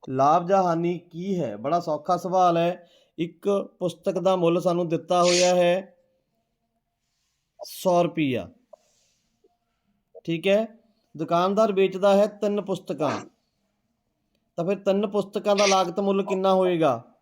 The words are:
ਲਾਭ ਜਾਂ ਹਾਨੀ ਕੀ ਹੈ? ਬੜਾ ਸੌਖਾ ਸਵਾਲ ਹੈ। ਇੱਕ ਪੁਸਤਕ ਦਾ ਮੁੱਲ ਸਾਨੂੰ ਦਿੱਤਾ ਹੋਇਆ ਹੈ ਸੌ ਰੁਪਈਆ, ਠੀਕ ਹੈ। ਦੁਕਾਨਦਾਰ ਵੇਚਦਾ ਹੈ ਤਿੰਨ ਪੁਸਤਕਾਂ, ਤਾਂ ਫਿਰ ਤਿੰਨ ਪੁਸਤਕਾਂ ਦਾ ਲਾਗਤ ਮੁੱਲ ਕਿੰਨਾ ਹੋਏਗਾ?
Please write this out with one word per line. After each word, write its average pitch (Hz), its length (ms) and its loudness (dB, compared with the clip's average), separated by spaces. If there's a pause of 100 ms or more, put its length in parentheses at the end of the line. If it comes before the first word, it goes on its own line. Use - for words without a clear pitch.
ਲਾਭ 147 380 2
ਜਾਂ 196 160 2
ਹਾਨੀ 170 360 0
ਕੀ 180 420 -6
ਹੈ? 113 160 -6
ਬੜਾ 143 240 -2
ਸੌਖਾ 160 360 -2
ਸਵਾਲ 175 400 2
ਹੈ। 170 300 -2 (320)
ਇੱਕ 170 300 -6 (300)
ਪੁਸਤਕ 180 400 -4
ਦਾ 185 180 2
ਮੁੱਲ 170 240 0
ਸਾਨੂੰ 175 280 -2
ਦਿੱਤਾ 170 340 0
ਹੋਇਆ 180 320 2
ਹੈ 180 420 0 (1600)
ਸੌ 175 420 0
ਰੁਪਈਆ, 131 460 -2 (1800)
ਠੀਕ 165 220 -4
ਹੈ। 208 200 2 (480)
ਦੁਕਾਨਦਾਰ 185 580 0
ਵੇਚਦਾ 190 440 2
ਹੈ 202 100 4 (140)
ਤਿੰਨ 208 200 -2
ਪੁਸਤਕਾਂ, 180 500 -6 (1500)
ਤਾਂ 170 60 -2
ਫਿਰ 196 140 -2
ਤਿੰਨ 196 280 0
ਪੁਸਤਕਾਂ 202 500 -2
ਦਾ 202 100 4
ਲਾਗਤ 190 340 2
ਮੁੱਲ 196 220 0
ਕਿੰਨਾ 190 320 0
ਹੋਏਗਾ? 160 480 2 (200)